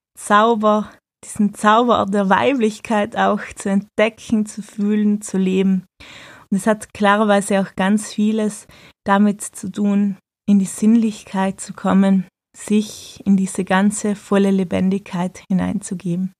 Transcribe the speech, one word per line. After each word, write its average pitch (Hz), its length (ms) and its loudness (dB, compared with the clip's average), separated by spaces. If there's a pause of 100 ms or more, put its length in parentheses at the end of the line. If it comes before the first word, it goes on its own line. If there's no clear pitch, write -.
(200)
Zauber, 214 720 2 (320)
diesen 208 300 -2
Zauber 214 560 2
der 202 180 0
Weiblichkeit 214 880 0
auch 202 260 0 (140)
zu - 140 -6
entdecken, 214 760 -2
zu 214 160 -14
fühlen, 208 600 -2
zu - 160 -6
leben. 190 480 0 (640)
Und - 80 -2
es 190 100 -4
hat 214 260 -2
klarerweise 202 680 2
auch 190 160 -4
ganz 208 380 0
vieles 214 540 -2 (380)
damit 202 360 2
zu - 300 -12
tun, 202 460 0 (320)
in 202 100 6
die 190 60 0
Sinnlichkeit 214 960 0
zu - 140 -16
kommen, 190 540 2 (280)
sich - 720 -4
in 196 120 4
diese 190 280 -2
ganze 202 500 0
volle 196 360 0
Lebendigkeit 185 1000 -4
hineinzugeben. 185 920 -4